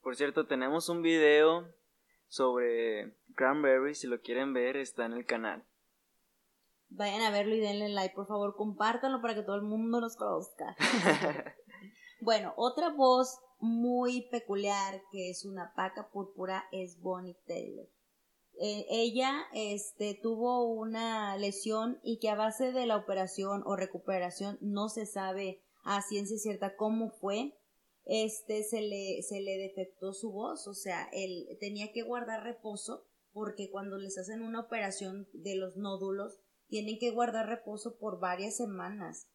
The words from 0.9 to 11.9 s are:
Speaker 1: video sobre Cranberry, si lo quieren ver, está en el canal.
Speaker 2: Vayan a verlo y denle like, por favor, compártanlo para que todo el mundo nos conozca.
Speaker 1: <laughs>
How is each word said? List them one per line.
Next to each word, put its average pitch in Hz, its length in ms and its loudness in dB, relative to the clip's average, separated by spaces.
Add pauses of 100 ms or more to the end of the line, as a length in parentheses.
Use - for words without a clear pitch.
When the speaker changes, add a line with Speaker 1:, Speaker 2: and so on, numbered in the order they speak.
Speaker 1:
video 160 720 8 (540)
sobre 117 880 2 (200)
Cranberry, 135 580 6
si - 140 -8
lo 120 120 0
quieren 131 320 -2
ver, 127 240 2
está 123 300 -4
en 117 60 -4
el 120 140 -6
canal. 113 380 -2 (1200)
Speaker 2:
Vayan 202 340 0
a 220 80 6
verlo 208 240 4
y 220 60 4
denle 208 280 2
like, 196 260 0
por 196 120 -6
favor, 202 300 0
compártanlo 226 680 0
para 226 120 0
que 208 80 -2
todo 202 140 -2
el 208 60 -2
mundo 226 380 0
nos 233 160 -4
conozca. 190 600 -4
Speaker 1:
<laughs> 156 800 2 (680)